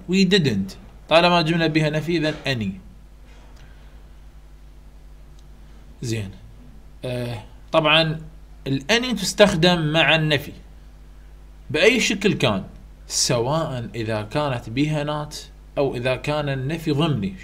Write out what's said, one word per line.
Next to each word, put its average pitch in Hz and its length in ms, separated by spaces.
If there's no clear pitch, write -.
We 190 180
didn't. 127 460
طالما 170 340
جملة 165 240
بها 156 240
نفي 156 260
إذن 156 180
أني. 107 340
زين. 110 280
آه، 120 400
طبعًا 160 480
الأني 226 480
تستخدم 175 800
مع 156 240
النفي 151 360
بأي 208 300
شكل 196 320
كان، 104 320
سواء 127 880
إذا 110 280
كانت 127 480
بها 147 340
not 151 300
أو 131 180
إذا 127 200
كان 147 320
النفي 139 420
ضمني. 135 540